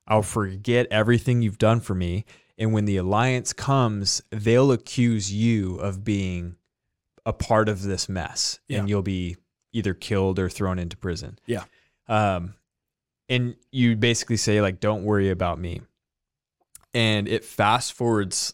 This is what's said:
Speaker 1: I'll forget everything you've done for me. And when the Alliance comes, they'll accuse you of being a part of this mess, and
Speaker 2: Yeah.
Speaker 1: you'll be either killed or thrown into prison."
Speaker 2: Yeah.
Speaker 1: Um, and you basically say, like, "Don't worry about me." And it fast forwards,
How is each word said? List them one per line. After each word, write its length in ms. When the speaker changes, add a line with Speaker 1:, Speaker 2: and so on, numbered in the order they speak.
Speaker 1:
I'll 160
forget 680
everything 500
you've 180
done 200
for 160
me. 300
And 160
when 120
the 120
Alliance 560
comes, 680
they'll 400
accuse 600
you 460
of 260
being 520
a 60
part 380
of 140
this 260
mess, 580
and 100
Speaker 2:
Yeah. 100
Speaker 1:
you'll 160
be 340
either 220
killed 460
or 100
thrown 300
into 180
prison." 480
Speaker 2:
Yeah. 180
Speaker 1:
Um, 460
and 260
you 240
basically 420
say, 220
like, 220
"Don't 240
worry 240
about 300
me." 220
And 360
it 160
fast 480
forwards, 600